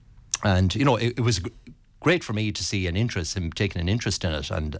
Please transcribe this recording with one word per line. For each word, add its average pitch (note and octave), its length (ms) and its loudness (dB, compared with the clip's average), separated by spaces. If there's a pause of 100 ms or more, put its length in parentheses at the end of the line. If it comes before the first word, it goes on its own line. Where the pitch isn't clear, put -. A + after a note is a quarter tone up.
(420)
And, F#2 320 4
you A#2+ 100 2
know, C3 120 6
it, A#2 200 0
it - 40 0
was A2+ 180 2
g-, E2+ 120 -6 (500)
great E3 240 2
for - 80 -4
me G#2+ 200 0
to - 120 -6
see F#2 220 -2
an E2+ 100 -2
interest, G#2 400 -2
him E2 160 -2
taking F#2+ 280 -2
an E2+ 80 0
interest G#2+ 360 0
in E2+ 80 -2
it, C#2+ 180 -4
and, D#2 300 -4